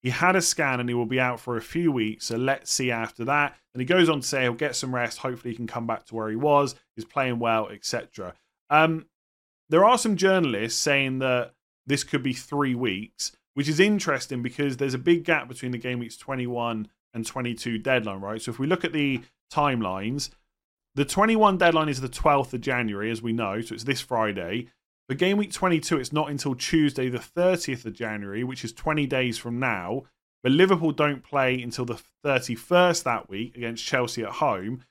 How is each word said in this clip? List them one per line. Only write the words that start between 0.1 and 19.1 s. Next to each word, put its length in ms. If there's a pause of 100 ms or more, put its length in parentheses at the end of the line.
had 260
a 40
scan 380
and 80
he 80
will 100
be 140
out 220
for 160
a 40
few 300
weeks, 360
so 100
let's 340
see 180
after 360
that. 320 (160)
And 80
he 40
goes 240
on 120
to 60
say 160
he'll 100
get 220
some 200
rest, 240
hopefully 320
he 60
can 100
come 180
back 200
to 100
where 140
he 60
was, 380 (220)
he's 100
playing 320
well, 340
et 140
cetera. 480 (360)
Um, 380 (640)
there 160
are 120
some 180
journalists 640
saying 400
that 340 (320)
this 180
could 200
be 100
three 420
weeks, 580 (220)
which 120
is 120
interesting 600
because 360
there's 160
a 60
big 260
gap 240
between 220
the 60
game 220
weeks 160
twenty-one 720 (260)
and 120
twenty-two 540
deadline, 420
right? 200
So 100
if 60
we 100
look 180
at 80
the 280 (300)